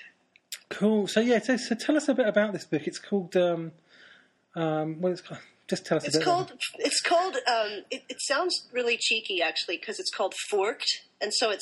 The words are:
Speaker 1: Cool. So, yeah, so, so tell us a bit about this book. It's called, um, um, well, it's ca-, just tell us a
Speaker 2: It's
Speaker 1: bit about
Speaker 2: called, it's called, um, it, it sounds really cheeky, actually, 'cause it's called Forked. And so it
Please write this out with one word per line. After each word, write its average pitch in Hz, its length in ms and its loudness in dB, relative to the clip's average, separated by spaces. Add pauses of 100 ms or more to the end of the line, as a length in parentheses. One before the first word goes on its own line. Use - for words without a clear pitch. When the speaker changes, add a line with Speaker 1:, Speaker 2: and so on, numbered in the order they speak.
(680)
Speaker 1:
Cool. 208 400 2
So, 214 120 4
yeah, 240 200 4
so, 254 160 2
so - 180 -2
tell 302 220 0
us 285 120 2
a 269 60 4
bit 240 120 2
about 208 260 4
this 175 120 -6
book. - 220 -2
It's - 120 -6
called, 190 380 -2
um, 170 360 2 (800)
um, 160 460 -2
well, 180 120 0
it's 170 100 -6
ca-, - 160 -14 (280)
just - 180 -4
tell 165 140 2
us - 60 -2
a - 40 -6
Speaker 2:
It's 147 100 0
Speaker 1:
bit 160 80 2
about - 220 2
Speaker 2:
called, - 120 -18 (180)
it's - 220 0
called, 349 360 2 (120)
um, 214 420 -2
it, 262 180 -8
it 254 120 -12
sounds 330 520 -2
really 240 240 0
cheeky, 208 460 0
actually, 165 360 -2
'cause - 200 -8
it's 185 120 -4
called - 240 -2 (140)
Forked. 208 520 0 (200)
And 208 140 -2
so 220 160 2
it 190 120 -4